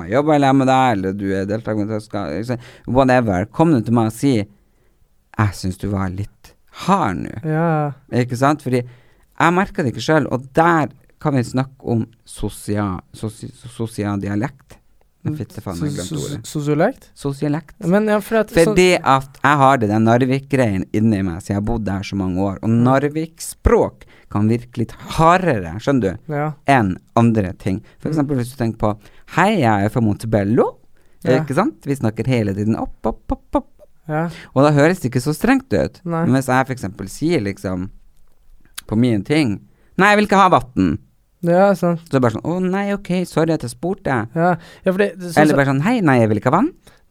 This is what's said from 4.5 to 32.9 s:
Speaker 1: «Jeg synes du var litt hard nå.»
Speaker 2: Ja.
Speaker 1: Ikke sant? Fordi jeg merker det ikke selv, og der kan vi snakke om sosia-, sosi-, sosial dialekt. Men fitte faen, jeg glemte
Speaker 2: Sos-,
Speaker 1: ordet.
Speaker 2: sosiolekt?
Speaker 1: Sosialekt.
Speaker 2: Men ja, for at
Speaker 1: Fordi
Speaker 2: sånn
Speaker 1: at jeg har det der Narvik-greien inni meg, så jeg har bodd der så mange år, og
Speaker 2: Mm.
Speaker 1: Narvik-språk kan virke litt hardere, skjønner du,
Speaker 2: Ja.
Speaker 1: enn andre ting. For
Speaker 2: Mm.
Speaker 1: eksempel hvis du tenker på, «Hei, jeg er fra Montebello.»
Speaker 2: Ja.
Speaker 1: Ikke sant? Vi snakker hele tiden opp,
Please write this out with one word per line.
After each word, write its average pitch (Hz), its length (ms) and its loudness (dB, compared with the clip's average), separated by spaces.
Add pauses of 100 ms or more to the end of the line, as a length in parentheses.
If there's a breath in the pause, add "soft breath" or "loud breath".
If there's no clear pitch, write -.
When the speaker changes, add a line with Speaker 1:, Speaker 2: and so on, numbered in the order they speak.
Speaker 1:
«Jeg 104 240 0
synes 92 200 -6
du 98 120 -6
var 98 200 -2
litt - 440 -12 (320)
hard 135 340 0
nå.» - 140 -10 (100)
Speaker 2:
Ja. 156 480 -2 (240)
Speaker 1:
Ikke 123 240 -2
sant? 143 240 2
Fordi 127 180 -2
jeg - 760 -4
merker 190 260 -2
det 120 80 0
ikke 113 140 -8
selv, 156 260 0
og 131 220 -6
der 165 380 2 (280)
kan 147 160 -2
vi 123 80 2
snakke 131 400 -6
om 113 220 -2 (180)
sosia-, 104 800 -6 (100)
sosi-, 113 400 -12 (160)
sosial 104 540 -6
dialekt. 104 560 -8 (480)
Men 151 120 -4
fitte 110 240 -12
faen, 98 160 -8
jeg 147 160 -4
glemte 160 220 -8
Speaker 2:
Sos-, 143 160 -6
Speaker 1:
ordet. 143 160 -12
Speaker 2:
sosiolekt? 151 560 -2 (100)
Speaker 1:
Sosialekt. 143 600 -6 (100)
Speaker 2:
Men 208 240 2
ja, 208 140 0
for 226 160 -2
at 214 160 -2
Speaker 1:
Fordi 185 400 4
Speaker 2:
sånn - 100 -4
Speaker 1:
at 135 380 0
jeg 143 180 4
har 135 160 6
det 104 140 0
der 110 100 2
Narvik-greien 123 840 2 (100)
inni 107 240 2
meg, 90 220 -6
så - 80 -8
jeg 101 80 0
har 104 80 -4
bodd 113 180 -4
der 95 220 -6
så 98 100 -6
mange 92 240 -2
år, 98 220 -4
og 110 80 0
Speaker 2:
Mm. 117 160 4
Speaker 1:
Narvik-språk 147 1160 0 (260 soft breath)
kan 104 180 2
virke 120 320 -4
litt 110 120 -6 (240)
hardere, 160 600 2
skjønner 135 240 0
du, 95 320 -4
Speaker 2:
Ja. 147 200 -4 (140)
Speaker 1:
enn 110 300 4 (180)
andre 113 380 2
ting. 95 300 -6 (160 soft breath)
For - 100 -6
Speaker 2:
Mm. 151 60 -4
Speaker 1:
eksempel 143 220 0
hvis 123 180 -6
du 123 80 -4
tenker 113 140 -2
på, 107 200 -2 (380 soft breath)
«Hei, 196 260 2
jeg 107 240 2
er 107 40 0
fra 123 120 -2
Montebello.» 110 760 0 (460)
Speaker 2:
Ja. 131 200 2
Speaker 1:
Ikke 139 100 -6
sant? 214 320 -2
Vi 139 100 -2
snakker 113 300 -4
hele 113 300 0
tiden 104 200 0
opp, - 300 -10